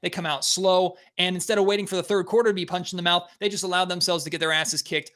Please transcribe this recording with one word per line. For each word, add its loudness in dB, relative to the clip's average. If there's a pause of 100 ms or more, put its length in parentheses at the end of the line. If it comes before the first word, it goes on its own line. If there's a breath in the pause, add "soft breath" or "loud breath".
they -4
come -6
out -4
slow, 2 (220 loud breath)
and 2
instead 0
of 4
waiting 0
for -4
the 0
third 0
quarter 2
to 2
be -4
punched -6
in -8
the -6
mouth, 2
they -2
just -6
allowed 0
themselves 0
to -8
get -4
their 2
asses 0
kicked -4